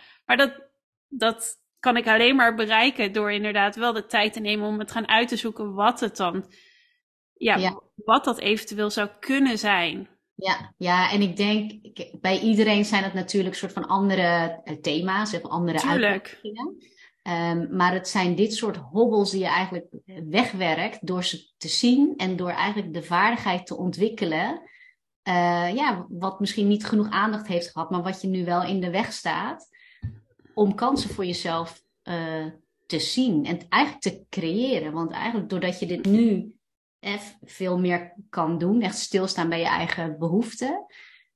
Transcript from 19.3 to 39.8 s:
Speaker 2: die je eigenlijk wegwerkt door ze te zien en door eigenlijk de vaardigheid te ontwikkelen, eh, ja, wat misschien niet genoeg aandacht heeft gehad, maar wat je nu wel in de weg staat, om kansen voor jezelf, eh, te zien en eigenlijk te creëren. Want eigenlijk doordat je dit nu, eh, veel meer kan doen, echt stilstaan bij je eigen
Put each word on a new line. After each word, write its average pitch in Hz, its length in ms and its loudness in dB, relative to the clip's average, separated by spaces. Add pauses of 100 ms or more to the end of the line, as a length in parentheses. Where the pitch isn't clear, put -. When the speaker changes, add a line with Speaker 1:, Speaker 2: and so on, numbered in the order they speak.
Speaker 2:
die 190 80 -2
je 180 80 -2
eigenlijk 175 380 -2 (440)
wegwerkt 185 800 -2
door 180 160 -2
ze - 340 -8
te - 100 -12
zien 262 500 4
en 185 180 -2
door 180 140 -2
eigenlijk 180 440 -2
de 165 100 -6
vaardigheid 185 640 2
te - 100 -8
ontwikkelen, 185 840 -2 (600)
eh, 175 520 2
ja, 247 340 -2
wat 185 300 -6
misschien 202 280 0
niet 208 180 2
genoeg 208 240 2
aandacht 214 380 0
heeft 175 240 -2
gehad, 165 180 -8
maar 180 140 -2
wat 190 180 -4
je 196 60 -4
nu 185 180 -2
wel 175 180 0
in 185 160 -2
de 180 100 -2
weg 190 240 -2
staat, 180 540 -6 (840)
om 202 220 2
kansen 247 340 0
voor 190 160 -6
jezelf, 170 560 -4 (220)
eh, 160 420 -6 (400)
te 160 140 -4
zien 180 460 0
en - 140 -4 (100)
eigenlijk 285 340 2
te - 260 -4
creëren. 175 640 -2
Want 165 180 -4
eigenlijk 226 380 -4
doordat 180 300 -4
je 196 60 -4
dit 175 200 -6
nu, 208 500 2 (440)
eh, 202 140 -8 (280)
veel 180 380 -4
meer 175 340 0 (160)
kan 165 280 -2
doen, 190 240 2
echt 196 160 -4
stilstaan 185 520 0
bij 165 100 0
je 165 80 0
eigen 165 520 -2